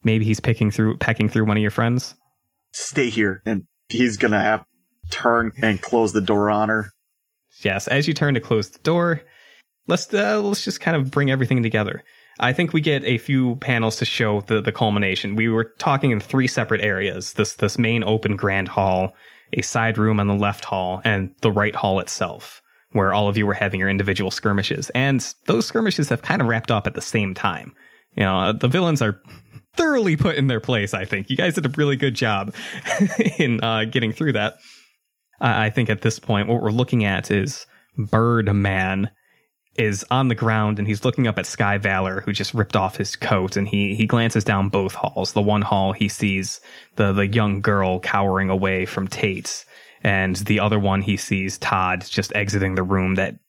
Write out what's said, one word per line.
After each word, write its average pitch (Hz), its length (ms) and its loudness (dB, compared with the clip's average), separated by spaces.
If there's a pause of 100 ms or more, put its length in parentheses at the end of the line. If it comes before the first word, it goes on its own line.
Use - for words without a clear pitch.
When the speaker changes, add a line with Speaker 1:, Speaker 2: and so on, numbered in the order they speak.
Speaker 1:
Maybe 110 220 2
he's 107 140 0
picking 110 300 2
through, 107 280 0
pecking 107 320 0
through 110 160 2
one 104 120 2
of 107 40 0
your 104 100 0
friends. 120 420 -2 (600)
Speaker 2:
Stay - 360 -2
here, 104 360 0
and 101 180 -2 (260)
he's 113 280 0
gonna 107 240 2
have 107 240 0 (440)
turn 117 420 2 (100)
and 107 200 2
close 113 320 2
the 107 80 2
door 104 300 2
on 107 180 2
her. 107 220 -2 (720)
Speaker 1:
Yes, 98 240 -2
as 147 200 2
you 160 60 0
turn 143 200 2
to 120 80 0
close 110 280 0
the - 100 -20
door, 170 420 0 (680)
let's, - 260 -2
uh, 208 280 0
let's 202 240 -2
just - 160 -6
kind 165 160 0
of 135 120 -2
bring 143 220 0
everything 127 320 2
together. 110 400 -2 (360)
I 123 120 2
think 160 220 0
we 165 80 2
get 147 240 0
a 120 120 2
few 127 400 0
panels 117 380 0
to 120 100 -2
show 104 360 0
the, 110 200 0
the 101 120 -2
culmination. 101 640 0
We 113 120 0
were 113 320 0
talking 139 320 2
in 107 80 0
three 127 280 0
separate 117 340 0
areas. 95 520 -2
This, - 220 0
this - 240 -2
main 113 240 2
open 104 320 0
grand 95 320 0
hall, 92 480 0 (380)
a - 80 -4
side 113 360 -2
room 107 220 2
on 101 80 2
the 101 80 2
left 101 300 -2
hall, 95 400 -4
and 98 360 0
the 110 100 2
right 104 220 0
hall 95 280 0
itself, - 600 -8 (300)
where 95 220 2
all 104 160 2
of 101 80 0
you 104 100 2
were 101 60 0
having 95 260 -2
your 98 100 0
individual 98 420 0
skirmishes. - 600 -2
And 135 300 2 (240)
those 226 200 2
skirmishes 208 440 0
have 117 140 -2
kind - 180 0
of 117 80 2
wrapped 113 220 0
up 110 140 0
at 92 80 -4
the - 80 -8
same 101 320 -2
time. 90 400 -4 (440)
You 101 60 2
know, 95 140 2
uh, 95 140 2
the 123 160 0
villains 165 340 2
are 107 200 -2 (560)
thoroughly 247 400 2
put 160 180 0
in 139 120 0
their 120 140 0
place, 107 320 0
I 95 120 -4
think. 98 240 -6
You 131 80 -2
guys 175 180 0
did 156 100 -2
a 131 40 2
really 143 260 0
good 131 200 0
job 104 380 -2 (440)
<laughs> - 420 0
in, 120 240 2
uh, 113 220 0
getting 110 260 -2
through 147 220 0
that. 104 220 0 (840)
Uh, 117 160 2
I 107 140 2
think 113 200 0
at 107 120 0
this - 180 0
point, 101 300 0
what 117 120 2
we're 107 100 0
looking 120 340 2
at 98 260 0
is 104 340 0 (320)
Birdman 101 1120 2 (680)
is 107 320 0
on 131 200 2
the 113 60 0
ground, 107 440 0
and 104 80 -2
he's 104 160 -2
looking 127 240 2
up 107 100 0
at 92 80 -4
Sky 101 320 0
Valor, 98 440 0
who 104 100 -4
just 101 220 -4
ripped 110 240 0
off 95 180 0
his - 220 -6
coat, 95 400 0
and 98 100 0
he, 101 260 0
he 107 140 0
glances 117 380 2
down 101 240 2
both 98 240 0
halls. - 400 -6
The 107 80 2
one 104 200 2
hall, 98 300 0
he 101 160 0
sees 95 540 -4 (340)
the, 101 160 2
the 98 160 2
young 104 320 0
girl 98 400 0
cowering 95 500 0
away 95 360 0
from 95 240 -4
Tate, - 560 -6 (360)
and 95 360 2
the 104 240 0
other 104 180 2
one, 98 220 2
he 98 160 0
sees 95 400 -4
Todd 92 520 -2
just - 240 -4
exiting 101 420 0
the 92 80 0
room 95 320 0
that 95 200 -2 (140)